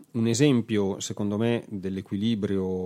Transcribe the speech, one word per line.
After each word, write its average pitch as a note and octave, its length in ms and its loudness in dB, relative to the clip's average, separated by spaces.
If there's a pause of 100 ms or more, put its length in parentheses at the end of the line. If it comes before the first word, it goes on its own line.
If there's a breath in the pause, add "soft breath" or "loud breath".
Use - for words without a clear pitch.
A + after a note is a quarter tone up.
(140)
Un A2+ 140 0
esempio, A#2 720 2
secondo G#2 380 -4
me, A#2 320 0
dell'equilibrio, G2 960 -2 (200)